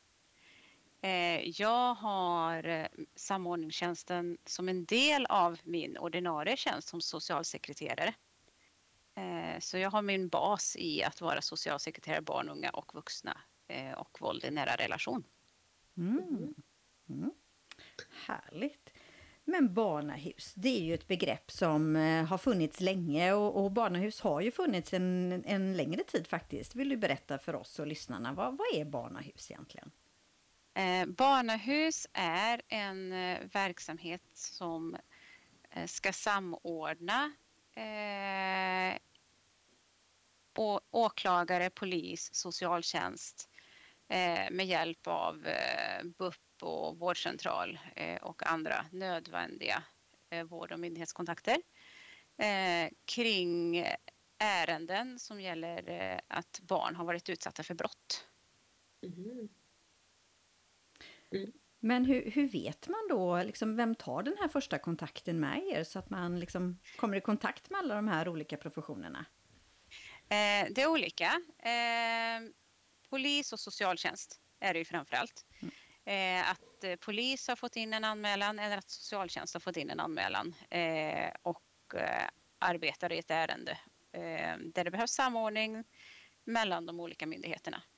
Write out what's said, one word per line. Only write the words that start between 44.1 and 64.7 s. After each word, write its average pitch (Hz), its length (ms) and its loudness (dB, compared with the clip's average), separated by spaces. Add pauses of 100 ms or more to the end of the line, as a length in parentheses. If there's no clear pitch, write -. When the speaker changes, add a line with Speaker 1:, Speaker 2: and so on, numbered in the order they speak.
Speaker 1:
med 185 140 0
hjälp 165 420 0
av, 165 400 0
eh, - 560 0
bup 175 340 -4 (240)
och 160 380 -4
vårdcentral, - 800 -2 (160)
eh, - 280 -6
och - 240 -10
andra 160 440 0
nödvändiga, 175 920 -4 (460)
eh, 170 140 -6
vård- 170 280 -10
och 170 80 -6
myndighetskontakter, 170 800 -2 (800)
eh, 185 520 2 (160)
kring 175 800 2 (540)
ärenden 190 800 2
som 208 220 -10
gäller, 170 480 -6
eh, 175 380 -2
att - 320 -6
barn 175 360 0
har 170 100 -4
varit 175 240 -2
utsatta - 340 -6
för 180 100 -8
brott. - 540 -6 (720)
Speaker 3:
Mhm. 208 480 -10 (1800)
Mm. 196 200 -4 (280)
Speaker 2:
Men 247 260 4
hur, 254 260 4
hur 285 180 4
vet - 380 -4
man 415 220 -2
då, 180 340 4
liksom, 214 320 -2
vem 226 200 2
tar 139 280 -4
den 320 160 -2
här 381 80 0
första 262 300 -2